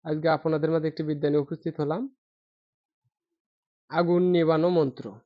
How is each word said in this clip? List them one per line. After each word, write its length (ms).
আজকে 240
আপনাদের 420
মাঝে 180
একটি 140
বিদ্যা 280
নিয়ে 140
উপস্থিত 360
হলাম, 220
আগুন 400
নেভানো 400
মন্ত্র। 340